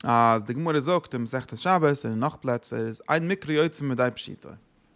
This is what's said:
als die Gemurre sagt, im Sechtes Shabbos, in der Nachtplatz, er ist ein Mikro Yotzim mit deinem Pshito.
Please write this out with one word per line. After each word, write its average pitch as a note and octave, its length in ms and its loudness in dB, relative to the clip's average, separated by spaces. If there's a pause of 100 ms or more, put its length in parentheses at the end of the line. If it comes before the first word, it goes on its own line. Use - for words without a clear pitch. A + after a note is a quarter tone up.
als A#2 420 4
die A#2 100 -6
Gemurre D3+ 260 0
sagt, E3 340 -2
im A#2+ 120 -4
Sechtes A#2+ 360 -8
Shabbos, D#3 400 2
in A2+ 80 -4
der A2 80 -2
Nachtplatz, B2+ 540 -4
er A2+ 140 -4
ist A2+ 220 -10
ein D#3+ 160 2
Mikro F3+ 280 -4
Yotzim D3+ 340 0
mit B2+ 140 -2
deinem B2 140 2
Pshito. - 360 -16 (460)